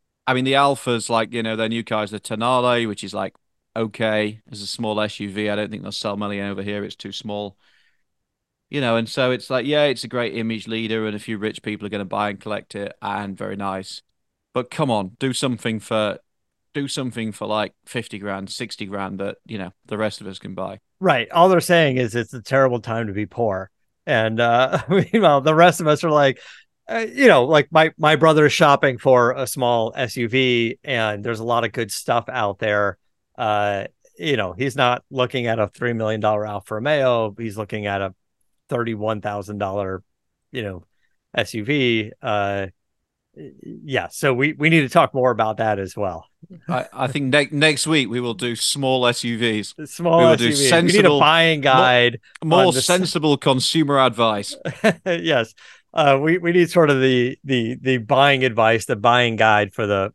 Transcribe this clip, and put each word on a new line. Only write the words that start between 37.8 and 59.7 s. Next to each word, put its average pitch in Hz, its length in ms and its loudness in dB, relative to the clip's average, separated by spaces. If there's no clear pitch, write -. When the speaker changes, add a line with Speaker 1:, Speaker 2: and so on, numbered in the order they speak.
Speaker 2:
at 101 140 -2
a 95 140 -6
thirty-one 110 520 -4
thousand 104 380 -8
dollar, 95 440 -6
you 127 120 -8
know, 95 220 -12
S 117 200 -4
U 107 100 -6
V. 117 480 -2
Uh, 101 460 -2
yeah. 113 460 -6
So 139 240 -2
we, 139 220 -2
we 151 160 0
need 165 100 6
to 135 80 0
talk 139 240 2
more 127 180 0
about 110 280 -2
that 110 200 0
as 95 160 -8
well. 92 320 -6
Speaker 1:
I, 127 240 -4
I 127 140 -4
think 135 200 -4
ne-, 143 240 2
next 151 360 2
week 151 220 2
we 120 100 -4
will 120 160 -4
do 117 220 -6
small 131 500 0
S 120 180 2
U 117 140 -4
Vs. 110 360 -2
Speaker 2:
Small 170 340 0
Speaker 1:
We 170 60 8
will 160 120 8
do - 120 2
Speaker 2:
S 147 100 0
U 139 120 2
Vs. - 20 6
We 170 80 6
need 175 80 2
a 165 40 4
Speaker 1:
sensible, 180 280 6
Speaker 2:
buying 160 400 4
Speaker 1:
mo-, 135 40 -6
Speaker 2:
guide 127 560 4
Speaker 1:
more 165 180 4
Speaker 2:
on 185 120 6
the 127 60 0
s- - 80 0
Speaker 1:
sensible 165 500 2
consumer 139 640 0
advice. 113 580 0
Speaker 2:
<laughs> 196 220 0
Yes. 165 500 -2
Uh, 139 260 4
we, 160 160 2
we 170 160 -2
need 175 160 4
sort 165 220 4
of 135 100 2
the, 127 440 2
the, 127 360 -2
the 127 180 0
buying 131 460 4
advice, 113 400 2
the 123 120 -2
buying 117 400 2
guide 104 360 4